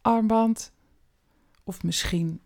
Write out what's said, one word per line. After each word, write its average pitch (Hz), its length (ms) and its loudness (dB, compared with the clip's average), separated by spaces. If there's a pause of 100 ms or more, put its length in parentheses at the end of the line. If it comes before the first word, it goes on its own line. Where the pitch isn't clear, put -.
armband, 226 720 2 (880)
of - 200 -10
misschien 165 640 -2